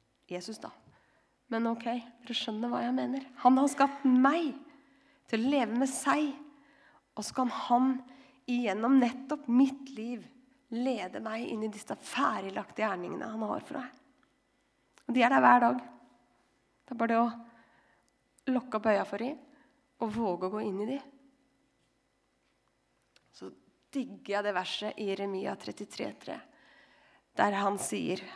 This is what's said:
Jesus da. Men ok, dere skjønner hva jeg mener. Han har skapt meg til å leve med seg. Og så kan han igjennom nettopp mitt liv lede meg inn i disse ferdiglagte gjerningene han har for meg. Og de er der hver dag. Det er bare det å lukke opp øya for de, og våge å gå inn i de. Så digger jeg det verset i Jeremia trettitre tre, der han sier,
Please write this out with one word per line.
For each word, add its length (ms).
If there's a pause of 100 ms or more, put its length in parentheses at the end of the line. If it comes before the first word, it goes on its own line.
(260)
Jesus 320
da. 120 (800)
Men 160
ok, 160 (400)
dere 120
skjønner 360
hva 120
jeg 120
mener. 280 (200)
Han 160
har 120
skapt 360
meg 460 (760)
til 140
å 80
leve 300
med 80
seg. 400 (840)
Og 120
så 100
kan 160 (160)
han 300 (520)
igjennom 500
nettopp 520
mitt 420
liv 300 (500)
lede 480
meg 240
inn 180
i 80
disse 300
ferdiglagte 800
gjerningene 480
han 160
har 200
for 140
meg. 200 (1040)
Og 120
de 80
er 80
der 120
hver 220
dag. 160 (1000)
Det 100
er 60
bare 120
det 80
å 1300
lukke 260
opp 100
øya 180
for 160
de, 60 (760)
og 120
våge 320
å 80
gå 80
inn 200
i 40
de. 100 (2250)
Så 200 (420)
digger 440
jeg 100
det 80
verset 440
i 120
Jeremia 480
trettitre 500 (100)
tre, 160 (1000)
der 240
han 200
sier, 400 (160)